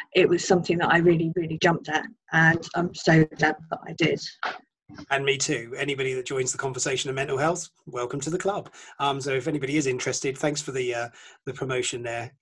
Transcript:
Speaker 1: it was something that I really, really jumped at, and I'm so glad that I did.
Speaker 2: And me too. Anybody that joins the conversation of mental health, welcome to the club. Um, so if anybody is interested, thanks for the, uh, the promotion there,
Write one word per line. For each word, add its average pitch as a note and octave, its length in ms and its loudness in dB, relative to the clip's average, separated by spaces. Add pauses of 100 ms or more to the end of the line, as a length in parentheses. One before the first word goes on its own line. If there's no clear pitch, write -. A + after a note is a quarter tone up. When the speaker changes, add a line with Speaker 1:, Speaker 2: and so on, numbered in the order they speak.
(140)
Speaker 1:
it F3+ 140 6
was E3+ 160 2
something E3+ 340 4
that D3 140 2
I E3+ 60 6
really, E3 380 4
really D#3+ 220 -2
jumped E3 300 2
at, D3+ 160 -2 (280)
and E3 420 4
I'm F3 220 0
so D#3+ 280 6 (120)
glad D#3 200 2 (140)
that - 160 -4
I E3 60 -10
did. D#3 280 0 (880)
Speaker 2:
And C#3 140 0
me C#3 140 2
too. B2 400 -4
Anybody C3+ 360 -2
that B2+ 120 -6
joins C3 240 -2
the - 80 -6
conversation C3 520 -4
of C3 60 -6
mental C#3 220 -2
health, E3 300 0 (180)
welcome B2 340 -6
to D#3 100 -6
the F3 80 -2
club. F#3+ 320 -4 (280)
Um, C#3 220 0
so C3+ 120 -4
if C3 140 -2
anybody C#3+ 300 -2
is C#3+ 100 0
interested, C3 500 -2
thanks D3 240 -2
for C#3 120 -8
the, B2 220 -2
uh, A#2 140 -4 (380)
the B2+ 80 -6
promotion B2+ 480 -4
there, A#2 400 -6